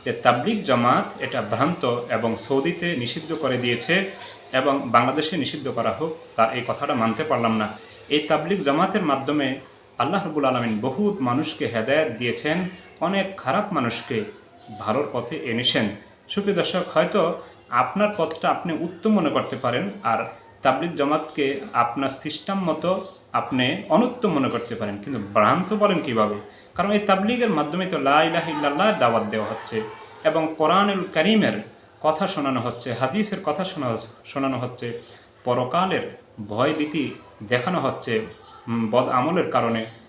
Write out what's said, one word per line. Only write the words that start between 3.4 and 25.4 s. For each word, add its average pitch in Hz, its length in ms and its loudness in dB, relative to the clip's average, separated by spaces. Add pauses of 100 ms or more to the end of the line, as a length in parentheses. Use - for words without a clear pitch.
দিয়েছে 123 520 0 (420)
এবং 135 320 2
বাংলাদেশে 123 520 2
নিষিদ্ধ 135 320 -4
করা 113 220 0
হোক, 160 260 -4 (200)
তার 113 180 4
এই 123 140 -2
কথাটা 143 260 -2
মানতে 113 300 0
পারলাম 117 320 2
না। 110 120 0 (400)
এই 147 100 2
তাবলিগ 160 420 0
জামাতের 165 420 2
মাধ্যমে 139 580 0 (380)
আল্লাহ 165 260 0
রাব্বুল 151 200 -2
আলামিন 120 360 0
বহুত 160 400 0
মানুষকে 131 460 0
হেদায়েত 123 460 0
দিয়েছেন, 147 560 -2 (320)
অনেক 190 360 -2
খারাপ 180 360 -2
মানুষকে 120 520 -2 (540)
ভালোর 110 340 0
পথে 123 240 -4
এনেছেন। 120 520 0 (400)
সুপ্রিয় 196 280 0
দর্শক, 170 260 0 (120)
হয়তো 175 480 2 (280)
আপনার 127 460 2
পথটা 160 320 0
আপনি 160 240 -2
উত্তম 170 380 -2
মনে 180 200 4
করতে 127 260 -2
পারেন, 131 340 0 (120)
আর 113 220 2 (380)
তাবলিগ 160 320 2
জামাতকে 143 680 0 (120)
আপনার 127 360 0
সিস্টেম 185 560 -4
মতো 175 420 -2 (260)
আপনি 127 560 0
অনুত্তম 208 440 2
মনে 135 160 2
করতে 117 260 -4
পারেন, 104 220 -6
কিন্তু 127 240 -8 (120)
ভ্রান্ত 131 420 4